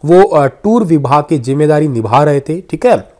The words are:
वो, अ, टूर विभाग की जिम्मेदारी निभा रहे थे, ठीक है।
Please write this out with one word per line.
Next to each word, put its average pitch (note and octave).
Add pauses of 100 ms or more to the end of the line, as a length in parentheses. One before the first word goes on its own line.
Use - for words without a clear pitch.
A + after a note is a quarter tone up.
वो, F3+
अ, D#3+
टूर G#3+
विभाग D3
की D#3+
जिम्मेदारी D3+
निभा A#2+
रहे C#3+
थे, D#3
ठीक -
है। -